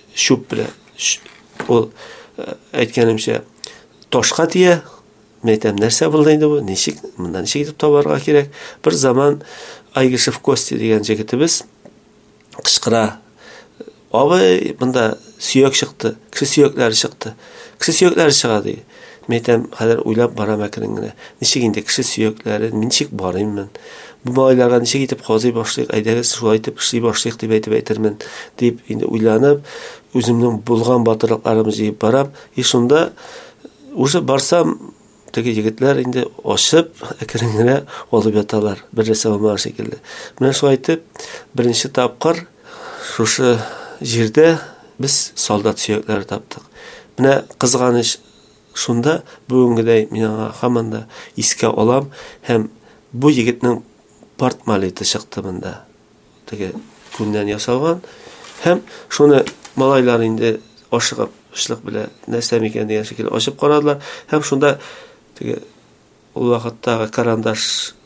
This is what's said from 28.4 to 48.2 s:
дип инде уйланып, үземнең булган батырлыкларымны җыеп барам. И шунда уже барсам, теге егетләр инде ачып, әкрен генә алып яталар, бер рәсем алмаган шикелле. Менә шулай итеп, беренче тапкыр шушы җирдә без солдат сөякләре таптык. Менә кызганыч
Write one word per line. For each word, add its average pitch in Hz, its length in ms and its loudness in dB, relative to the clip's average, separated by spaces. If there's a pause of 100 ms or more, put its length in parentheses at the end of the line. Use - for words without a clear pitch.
дип 120 240 0 (100)
инде - 160 -4
уйланып, 113 560 2 (480)
үземнең 117 540 0
булган 117 420 2
батырлыкларымны 110 640 0
җыеп 107 260 -4
барам. 139 340 2 (220)
И 127 80 -2
шунда 127 500 2 (840)
уже 143 260 0
барсам, 139 720 0 (400)
теге 117 240 -2
егетләр 127 480 0
инде 123 220 -2 (180)
ачып, - 480 2 (300)
әкрен 110 340 -4
генә 120 200 4 (360)
алып 107 240 2
яталар, 104 560 0
бер 110 160 0
рәсем 110 240 0
алмаган 104 260 0
шикелле. - 400 -8 (400)
Менә 131 140 2
шулай 135 240 2
итеп, 165 300 -2 (480)
беренче 120 340 0
тапкыр 151 560 -2 (680)
шушы 123 440 0 (440)
җирдә 117 580 2 (400)
без - 380 -2
солдат 107 460 -2
сөякләре 107 460 -4
таптык. - 360 -10 (540)
Менә 135 240 4 (180)
кызганыч 123 580 2 (560)